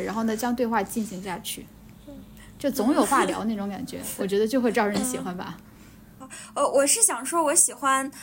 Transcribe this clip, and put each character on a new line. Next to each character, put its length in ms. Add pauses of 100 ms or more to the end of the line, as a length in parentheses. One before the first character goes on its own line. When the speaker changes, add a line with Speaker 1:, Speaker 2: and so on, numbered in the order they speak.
Speaker 1:
然 120
后 80
呢， 120
将 200
对 120
话 160
进 220
行 180
下 180
去。 260 (920)
就 120
总 240
有 100
话 200
聊 200
那 100
种 140
感 180
觉， 220
Speaker 2:
<laughs> 80
Speaker 1:
我 100
觉 120
得 80
就 140
会 120
招 140
人 180
喜 140
欢 180
吧。 220 (600)
Speaker 2:
嗯。 80 (260)
呃， 120
我 200
是 160
想 220
说， 200
我 100
喜 180
欢 380 (120)